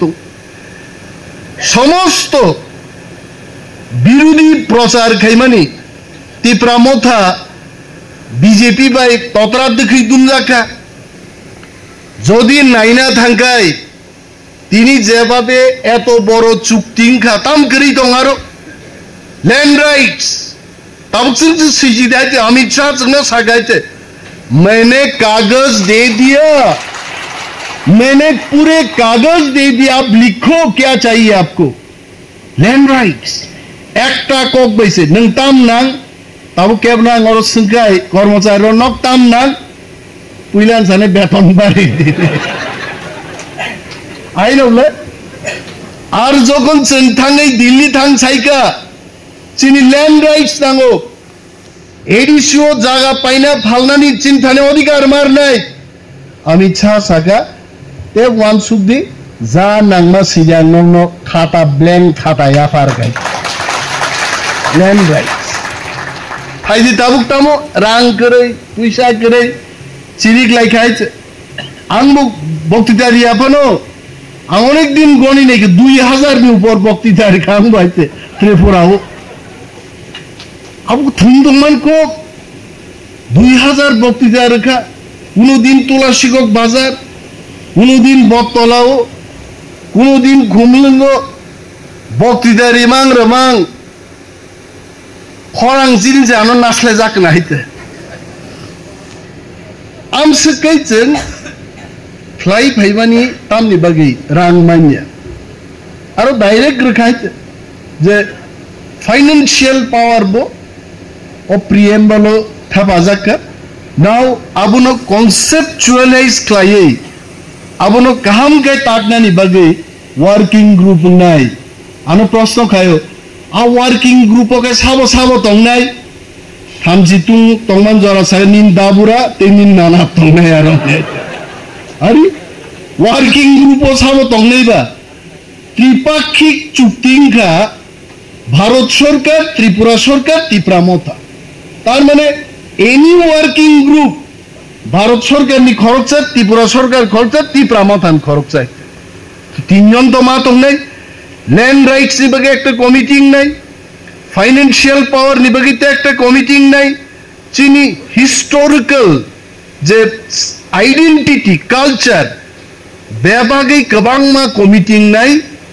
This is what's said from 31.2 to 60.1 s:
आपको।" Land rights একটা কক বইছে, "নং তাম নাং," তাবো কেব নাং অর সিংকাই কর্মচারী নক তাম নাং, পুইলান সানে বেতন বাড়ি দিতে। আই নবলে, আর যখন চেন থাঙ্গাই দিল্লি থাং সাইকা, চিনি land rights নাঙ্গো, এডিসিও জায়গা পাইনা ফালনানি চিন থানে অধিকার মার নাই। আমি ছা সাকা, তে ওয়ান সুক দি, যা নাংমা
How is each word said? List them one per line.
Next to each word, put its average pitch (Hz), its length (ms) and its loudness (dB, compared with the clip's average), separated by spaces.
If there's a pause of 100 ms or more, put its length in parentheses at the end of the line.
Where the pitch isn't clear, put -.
आपको।" 175 380 -2 (880)
Land 269 300 2
rights 220 520 -4 (520)
একটা 262 580 -4
কক 254 160 2
বইছে, 208 380 0
"নং 208 260 2
তাম 262 320 2
নাং," 240 280 0 (640)
তাবো 196 220 0
কেব 233 240 0
নাং 233 260 2
অর 220 160 2
সিংকাই 220 580 0 (100)
কর্মচারী 202 600 2
নক 240 300 0
তাম 254 260 2
নাং, 247 260 0 (1000)
পুইলান 214 340 2
সানে 190 200 2
বেতন 190 480 2
বাড়ি 196 300 2
দিতে। 151 420 -2 (2000)
আই 214 200 0
নবলে, 262 360 2 (1200)
আর 262 340 0
যখন 285 400 2
চেন 262 300 0
থাঙ্গাই 285 340 0
দিল্লি 254 440 0
থাং 277 240 0
সাইকা, 262 600 0 (800)
চিনি 277 240 2
land 294 440 4
rights 302 380 0
নাঙ্গো, 262 460 0 (1000)
এডিসিও 285 760 0
জায়গা 262 320 0
পাইনা 269 420 0
ফালনানি 262 640 0
চিন 277 240 0
থানে 262 200 2
অধিকার 285 480 0
মার 285 220 2
নাই। 269 300 2 (840)
আমি 175 280 2
ছা 208 280 0
সাকা, 185 460 0 (680)
তে 226 120 2
ওয়ান 214 340 0
সুক 226 180 -2
দি, 233 240 0 (400)
যা 185 400 0
নাংমা 185 400 2